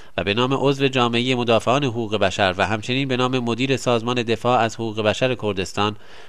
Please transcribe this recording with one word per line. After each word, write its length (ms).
و 80
به 100
نام 200
عضو 340
جامعه 460
مدافعان 500
حقوق 320
بشر 400
و 100
همچنین 420
به 80
نام 220
مدیر 380
سازمان 460
دفاع 360
از 160
حقوق 260
بشر 340
کردستان 600